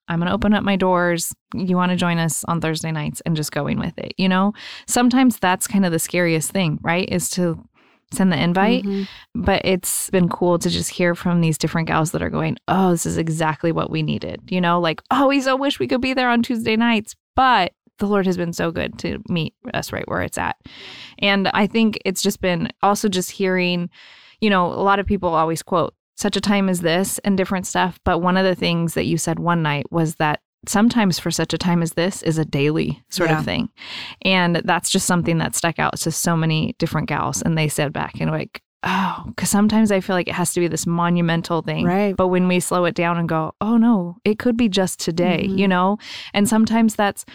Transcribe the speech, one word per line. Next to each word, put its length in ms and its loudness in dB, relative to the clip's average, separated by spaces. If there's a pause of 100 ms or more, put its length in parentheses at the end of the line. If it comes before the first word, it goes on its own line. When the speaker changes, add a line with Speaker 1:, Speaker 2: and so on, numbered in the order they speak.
Speaker 1:
I'm 100 0
gonna 140 0
open 200 2
up 100 2
my 120 2
doors. 580 2 (200)
You 240 0
wanna 180 2
join 220 0
us 320 -2
on 120 0
Thursday 300 -4
nights?" 340 -6
and 100 -2
just 180 -4
going 260 -2
with 180 -6
it, 200 -10
you 120 0
know? 240 2 (340)
Sometimes 520 4
that's 280 0
kind 180 2
of 80 2
the 60 0
scariest 520 0
thing, 300 0
right? 280 0
Is 220 -2
to 320 -2 (500)
send 180 2
the 100 0
invite. 440 2
Speaker 2:
Mm-hmm. 580 -6
Speaker 1:
But 220 2
it's 460 -2
been 180 4
cool 300 2
to 100 -2
just 220 -4
hear 220 0
from 280 0
these 160 2
different 320 -2
gals 220 0
that 100 -4
are 80 -4
going, 260 -2 (140)
"Oh, 220 4
this 140 0
is 120 -4
exactly 560 -2
what 180 -4
we 100 -2
needed." 460 -6
You 140 -2
know, 180 2
like, 220 -2 (100)
"Oh, 160 4
we 140 2
so 160 0
wish 200 -2
we 120 -2
could 100 0
be 140 -2
there 160 0
on 120 2
Tuesday 360 -2
nights, 380 0 (200)
but 380 4 (260)
the 80 0
Lord 180 2
has 120 2
been 160 -4
so 180 -2
good 280 -6
to 280 -6
meet 280 -2 (180)
us 180 -6
right 160 -8
where 140 -4
it's 160 -6
at." 180 -2 (640)
And 340 2
I 140 2
think 380 2
it's 160 -2
just 180 -2
been 300 -2 (120)
also 280 2
just 220 -4
hearing, 580 0 (500)
you 100 2
know, 180 4
a 160 -2
lot 160 4
of 60 -2
people 280 0
always 280 0
quote, 320 -2 (220)
"Such 220 -2
a 40 -2
time 280 2
as 100 0
this," 460 0
and 120 2
different 300 -2
stuff. 380 -2
But 140 2
one 180 2
of 80 4
the 100 2
things 380 0
that 120 -2
you 120 0
said 200 -2
one 240 0
night 300 -2
was 240 0
that 240 0 (280)
sometimes 520 4
for 120 -4
such 220 -2
a 40 -2
time 240 2
as 120 -2
this 300 -2
is 140 0
a 60 0
daily 640 0
sort 200 0
Speaker 2:
Yeah. 100 2
Speaker 1:
of 60 -4
thing. 240 -4 (540)
And 420 2
that's 240 0
just 160 0
something 320 2
that 180 -2
stuck 240 -2
out 200 0
to 120 -2
so 240 0
many 440 0
different 280 -2
gals. 340 -4
And 160 0
they 120 2
said 240 -2
back 260 -8
and 120 -2
like, 300 -6 (220)
"Oh," 540 -2
'cause 120 -2
sometimes 420 4
I 100 2
feel 140 -4
like 120 -2
it 60 -6
has 200 -2
to 60 -2
be 80 2
this 200 -4
monumental 760 0
thing. 240 -4
Speaker 2:
Right. 320 0
Speaker 1:
But 100 2
when 200 2
we 120 2
slow 260 0
it 100 0
down 220 0
and 120 -2
go, 320 -2
"Oh 160 2
no, 480 2
it 140 0
could 180 0
be 100 2
just 320 0
today," 480 0
Speaker 2:
Mm-hmm. 100 -2
Speaker 1:
you 100 2
know? 320 2 (340)
And 160 2
sometimes 460 4
that's 280 -2 (120)